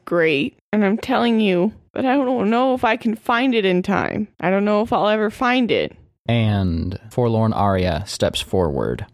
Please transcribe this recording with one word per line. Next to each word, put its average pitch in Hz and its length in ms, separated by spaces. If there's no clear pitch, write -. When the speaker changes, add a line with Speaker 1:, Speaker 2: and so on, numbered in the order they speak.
Speaker 1:
great, 160 520
and 214 120
I'm 202 140
telling 233 420
you, 190 320
but - 120
I 262 120
don't 247 340
know 254 240
if 254 100
I 226 120
can 226 200
find 247 380
it 214 100
in 185 180
time. - 460
I 170 100
don't 196 140
know 208 180
if 233 100
I'll 196 160
ever 214 220
find 247 420
it. 80 240
Speaker 2:
And 95 720
Forlorn 113 440
Aria 95 520
steps - 340
forward, 69 720